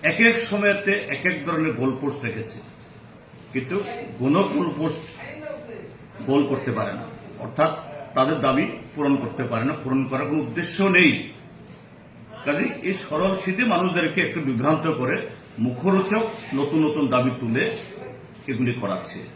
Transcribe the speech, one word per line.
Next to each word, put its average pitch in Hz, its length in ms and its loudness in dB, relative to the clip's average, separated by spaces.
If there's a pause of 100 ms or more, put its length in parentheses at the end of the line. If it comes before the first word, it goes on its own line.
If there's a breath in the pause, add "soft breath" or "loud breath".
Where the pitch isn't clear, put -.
এক 165 100 0 (100)
এক 226 80 4 (120)
সময়তে 202 440 2 (220)
এক - 140 -8
এক 175 60 0 (100)
ধরনের 160 340 0
গোলপোস্ট 131 480 -2
রেখেছে, 110 300 -6 (960)
কিন্তু 131 240 -2 (440)
কোনো 143 180 6 (140)
গোলপোস্ট 160 500 0 (1200)
গোল 139 140 6 (100)
করতে 131 260 0
পারে 101 220 -2
না, - 60 -10 (400)
অর্থাৎ 156 260 2 (460)
তাদের 156 280 4
দাবি 135 200 4 (280)
পূরণ 143 200 2 (100)
করতে 113 280 -4
পারে 113 180 0
না, 151 120 -2
পূরণ 131 280 0
করার 131 200 -2
কোনো 151 160 0
উদ্দেশ্য 156 320 -4 (200)
নেই। 170 140 8 (1300)
কাজেই 147 240 2 (200)
এই 190 60 0 (100)
সরল 180 280 2 (100)
শীতে 190 200 0 (100)
মানুষদেরকে 175 540 2
একটু - 200 -4
বিভ্রান্ত 139 380 2 (140)
করে 131 160 0 (500)
মুখরোচক 190 580 2 (360)
নতুন 143 260 2
নতুন 147 180 2 (100)
দাবি 127 180 4 (100)
তুলে 120 220 0 (880)
এগুলি 120 300 0
করাচ্ছে। 95 380 -4 (160)